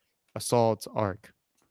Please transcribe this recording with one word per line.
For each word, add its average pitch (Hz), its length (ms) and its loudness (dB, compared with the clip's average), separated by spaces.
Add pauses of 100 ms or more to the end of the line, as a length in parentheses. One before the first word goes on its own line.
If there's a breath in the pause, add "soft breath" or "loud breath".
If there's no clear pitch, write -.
(360)
Assault 113 600 0
arc. 101 380 -4 (380)